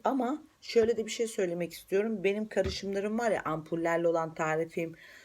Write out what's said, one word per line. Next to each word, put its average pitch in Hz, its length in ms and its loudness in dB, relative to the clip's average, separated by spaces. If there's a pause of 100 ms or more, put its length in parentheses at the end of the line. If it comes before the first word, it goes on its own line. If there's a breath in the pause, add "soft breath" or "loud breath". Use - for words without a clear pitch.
ama 262 400 0 (180)
şöyle 226 360 4
de 220 80 -2
bir 214 60 -8
şey 233 160 -2
söylemek 175 460 -2
istiyorum. 202 500 -2
Benim 208 260 0
karışımlarım 196 680 -2
var 233 120 2
ya, 175 140 0
ampullerle 165 640 0
olan 165 260 2
tarifim, 165 600 -2 (300 loud breath)